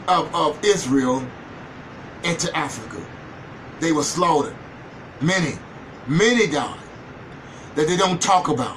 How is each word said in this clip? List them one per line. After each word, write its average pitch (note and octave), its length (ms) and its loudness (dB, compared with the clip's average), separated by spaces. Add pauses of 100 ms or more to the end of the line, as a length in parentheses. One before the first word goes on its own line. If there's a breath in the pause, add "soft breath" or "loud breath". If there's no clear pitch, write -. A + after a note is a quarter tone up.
of, E3+ 280 2
of D#3+ 300 2
Israel C3 640 4 (960)
into E3+ 340 -2
Africa. - 480 -6 (760)
They E3 100 2
were D3 140 2
slaughtered. D#3+ 500 2 (680)
Many, E3 340 4 (520)
many G#3 400 6
died C3+ 320 0 (960 loud breath)
that D#3 140 4
they F3 80 2
don't F#3 260 4
talk - 260 4
about. B2+ 280 0